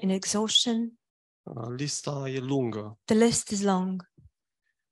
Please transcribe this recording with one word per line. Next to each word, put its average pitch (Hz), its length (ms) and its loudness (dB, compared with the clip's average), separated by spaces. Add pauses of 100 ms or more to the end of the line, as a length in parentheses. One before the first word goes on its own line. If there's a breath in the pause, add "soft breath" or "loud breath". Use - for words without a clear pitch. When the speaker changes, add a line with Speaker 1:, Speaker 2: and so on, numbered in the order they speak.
Speaker 1:
in 190 80 0
exhaustion. 220 920 0 (440)
Speaker 2:
Uh, 120 340 -8
lista 139 520 -4
e 131 100 -4
lungă. 117 680 -2
Speaker 1:
The 226 120 2
list 233 320 4
is 208 140 -4
long. 185 500 0 (800)